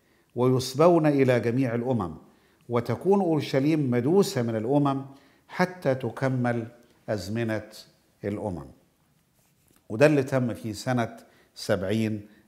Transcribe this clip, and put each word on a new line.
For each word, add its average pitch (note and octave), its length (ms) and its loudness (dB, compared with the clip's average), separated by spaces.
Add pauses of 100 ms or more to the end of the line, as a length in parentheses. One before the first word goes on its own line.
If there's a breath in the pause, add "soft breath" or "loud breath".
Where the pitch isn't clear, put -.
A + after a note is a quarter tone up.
(360)
ويسبون C3 720 4
إلى C3 320 4
جميع A#2 360 0
الأمم، A#2 400 -2 (540 soft breath)
وتكون A#2+ 520 0
أورشليم D3+ 680 0
مدوسة B2 500 2
من A#2 140 -2
الأمم C3+ 500 0 (420 soft breath)
حتى F3 480 -2
تكمل B2 720 -2 (420 soft breath)
أزمنة A2 600 -4 (540)
الأمم." G2 420 -6 (1200)
وده A2 160 4
اللي D3 180 4
تم B2+ 300 -2
في G#2+ 200 -8
سنة A#2+ 440 -2 (380 soft breath)
سبعين، G#2+ 720 -2 (200 soft breath)